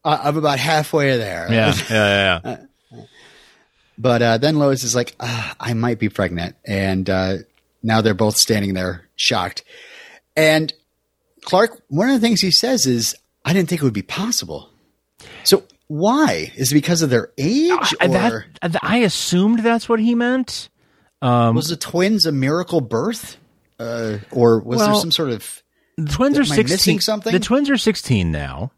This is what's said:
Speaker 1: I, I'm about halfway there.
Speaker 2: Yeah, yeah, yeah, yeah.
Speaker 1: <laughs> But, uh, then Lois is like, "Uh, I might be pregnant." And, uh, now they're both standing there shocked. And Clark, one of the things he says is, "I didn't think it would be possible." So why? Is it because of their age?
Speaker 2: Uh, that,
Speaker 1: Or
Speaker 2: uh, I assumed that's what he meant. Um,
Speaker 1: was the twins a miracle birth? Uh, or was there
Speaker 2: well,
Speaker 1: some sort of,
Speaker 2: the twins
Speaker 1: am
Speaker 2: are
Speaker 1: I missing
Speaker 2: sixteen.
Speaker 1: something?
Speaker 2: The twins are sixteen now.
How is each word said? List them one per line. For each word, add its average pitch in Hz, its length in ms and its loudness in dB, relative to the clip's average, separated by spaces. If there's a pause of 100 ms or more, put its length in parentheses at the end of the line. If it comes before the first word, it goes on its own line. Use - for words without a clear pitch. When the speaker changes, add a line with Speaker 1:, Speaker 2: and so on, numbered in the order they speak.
Speaker 1:
I, 147 240 0
I'm 147 80 0
about 147 220 0
halfway 147 580 0
there. 90 340 -6
Speaker 2:
Yeah, 110 240 2 (140)
yeah, - 20 -12
yeah, 101 540 2
yeah. - 560 -16
Speaker 1:
<laughs> - 1000 -20
But, 120 220 4
uh, 113 160 4
then 151 200 0
Lois 135 260 0
is 117 100 -4
like, 120 240 -2
"Uh, 117 400 -8
I 117 160 -6
might 113 240 -2
be 107 100 -2
pregnant." 87 460 -4 (120)
And, 95 420 -2
uh, 95 280 -2 (460)
now 113 180 2
they're 107 140 2
both 107 220 0
standing 101 380 0
there 90 420 -6
shocked. 92 480 -4 (720)
And 156 360 2 (720)
Clark, 214 440 2
one 180 200 0
of 277 60 4
the 233 60 2
things 226 200 2
he 185 100 2
says 254 360 2
is, 120 300 0 (300)
"I 143 60 0
didn't 185 180 2
think 165 100 -2
it 143 40 0
would 120 100 4
be 98 80 -2
possible." 170 640 -6 (760)
So - 200 4 (220)
why? 160 680 0
Is 131 160 -2
it 147 40 -2
because 165 280 2
of 147 80 0
their 120 280 0
age? 285 640 0
Speaker 2:
Uh, 175 80 2
that, 190 240 0
Speaker 1:
Or 220 140 -8 (160)
Speaker 2:
uh, 175 60 -4 (140)
I 220 160 0
assumed 214 600 0
that's 233 280 0
what 226 120 0
he 233 140 0
meant. 247 540 -4 (540)
Um, 120 340 2
Speaker 1:
was 151 140 -2
the 160 60 -4
twins 190 500 0
a 156 60 0
miracle 151 500 0
birth? 123 540 -4 (440)
Uh, 117 380 -6 (140)
or 117 260 6
was 117 220 -2
there 208 100 4
Speaker 2:
well, 104 100 2
Speaker 1:
some 165 120 -4
sort 147 180 -2
of, - 320 -10 (340)
Speaker 2:
the 147 140 -4
twins 262 260 2
Speaker 1:
am 294 60 4
Speaker 2:
are 233 40 2
Speaker 1:
I - 40 -2
missing 180 160 2
Speaker 2:
sixteen. 175 340 2
Speaker 1:
something? 214 320 -2
Speaker 2:
The 185 60 2
twins 277 320 0
are 269 80 4
sixteen 101 540 0
now. 71 460 -8